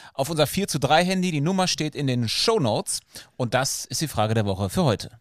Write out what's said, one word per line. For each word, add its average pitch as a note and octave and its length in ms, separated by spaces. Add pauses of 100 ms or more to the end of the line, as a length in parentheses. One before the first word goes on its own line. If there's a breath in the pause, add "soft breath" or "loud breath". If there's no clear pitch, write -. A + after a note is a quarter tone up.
(140 loud breath)
auf C3+ 160
unser D#3 160
vier F#3+ 200
zu D3 140
drei D3+ 240
Handy. F#3 260
Die D3 120
Nummer F#3 260
steht D3+ 260
in C#3+ 120
den B2 240
Shownotes. E3 720 (360 loud breath)
Und B2 160
das C3 320
ist - 160
die D#3 80
Frage G#2+ 240
der A2 140
Woche G2 240
für F#3 140
heute. A2 260 (100)